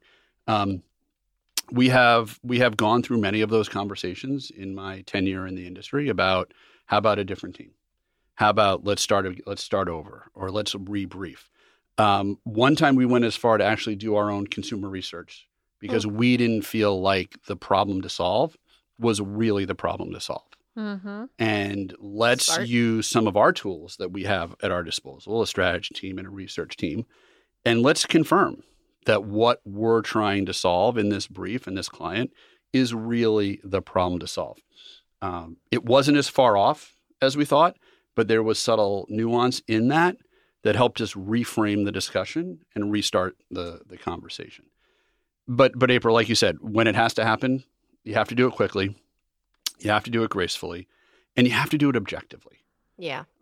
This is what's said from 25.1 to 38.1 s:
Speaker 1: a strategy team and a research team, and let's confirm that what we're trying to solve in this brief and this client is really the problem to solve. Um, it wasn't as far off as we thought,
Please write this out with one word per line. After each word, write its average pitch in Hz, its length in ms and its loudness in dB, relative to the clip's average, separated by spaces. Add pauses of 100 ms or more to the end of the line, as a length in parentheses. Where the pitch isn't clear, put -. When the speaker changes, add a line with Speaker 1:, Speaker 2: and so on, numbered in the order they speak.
Speaker 1:
a 98 60 0
strategy 90 460 -2
team 95 240 -10
and 92 100 -12
a 98 40 -16
research 92 460 -10
team, 90 280 -4 (600)
and 117 180 2
let's 151 220 2
confirm - 580 2 (420)
that 107 180 2
what 110 420 2
we're 113 360 0
trying 101 440 0
to 92 80 -6
solve 95 440 2
in 104 120 0
this 98 180 -4
brief 95 400 -10
and 95 100 -8
this 87 120 -8
client 95 420 -4 (400)
is 127 220 2
really 110 720 0
the 95 180 -2
problem 90 380 0
to 82 80 -10
solve. 76 320 -8 (600)
Um, 87 360 -8 (140)
it 123 120 -2
wasn't 135 340 4
as 143 120 0
far 123 260 4
off 117 380 0 (280)
as 131 140 2
we 147 100 0
thought, 156 300 2 (400)